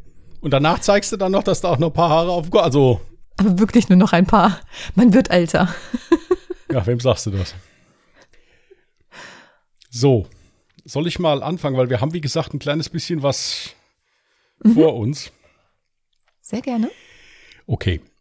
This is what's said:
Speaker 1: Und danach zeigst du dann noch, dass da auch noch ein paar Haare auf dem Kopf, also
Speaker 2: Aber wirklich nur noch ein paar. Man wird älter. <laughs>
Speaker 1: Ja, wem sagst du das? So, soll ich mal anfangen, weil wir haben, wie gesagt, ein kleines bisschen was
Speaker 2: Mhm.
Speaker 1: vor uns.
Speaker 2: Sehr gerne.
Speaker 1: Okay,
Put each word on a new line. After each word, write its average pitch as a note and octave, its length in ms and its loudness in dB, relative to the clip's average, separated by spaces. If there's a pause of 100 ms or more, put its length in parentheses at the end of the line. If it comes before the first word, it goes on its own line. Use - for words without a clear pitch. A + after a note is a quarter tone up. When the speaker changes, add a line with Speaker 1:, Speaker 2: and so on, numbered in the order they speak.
(400)
Speaker 1:
Und C#3+ 120 -2
danach D3 280 2
zeigst G3+ 320 0
du A3 60 -6
dann F#3+ 140 -2
noch, G3 100 0
dass F#3 180 -2
da F#3+ 100 -4
auch C#3 80 0
noch E3 100 0
ein D3+ 60 -4
paar E3+ 160 2
Haare E3 220 2
auf E3+ 140 -4
dem F3 40 -10
Kopf, - 140 4
also C3 360 2 (380)
Speaker 2:
Aber F#3+ 200 2
wirklich G#3+ 300 4
nur F#3 80 8
noch F#3+ 160 6
ein F3+ 140 4
paar. G3 340 2 (340)
Man A3+ 180 6
wird G#3+ 180 4
älter. F3 440 2 (360)
<laughs> - 40 6 (560)
Speaker 1:
Ja, A2+ 160 -2
wem A#2+ 140 -2
sagst A#2+ 240 0
du A2 60 -4
das? F#2+ 240 -6 (2250)
So, A#2+ 380 0 (580)
soll D3+ 220 -6
ich E3 120 -6
mal D3+ 240 -2
anfangen, C#3+ 360 -4
weil B2+ 100 0
wir B2+ 140 -2
haben, D3+ 100 -4
wie F3 80 -6
gesagt, D3+ 320 -6
ein D3 60 -8
kleines D3 320 -6
bisschen D#3+ 320 -6
was - 520 -6 (880)
Speaker 2:
Mhm. A3+ 120 4
Speaker 1:
vor D#3+ 220 4
uns. B2 360 -6 (1120)
Speaker 2:
Sehr - 180 -8
gerne. A#3+ 300 -4 (760)
Speaker 1:
Okay, - 360 -4 (180)